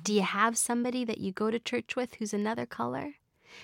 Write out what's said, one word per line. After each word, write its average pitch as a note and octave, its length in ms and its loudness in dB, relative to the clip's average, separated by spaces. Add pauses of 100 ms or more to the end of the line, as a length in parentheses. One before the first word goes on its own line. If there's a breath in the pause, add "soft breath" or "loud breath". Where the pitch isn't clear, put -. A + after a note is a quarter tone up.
Do G#3 100 2
you G3+ 100 6
have G#3+ 340 2
somebody A#3+ 480 0
that A3 140 -4
you G3 120 -2
go G#3+ 200 0
to A3+ 80 0
church - 360 -4
with B3+ 200 -2
who's G#3 180 -4
another G#3+ 320 0
color? B3 500 -4 (480 loud breath)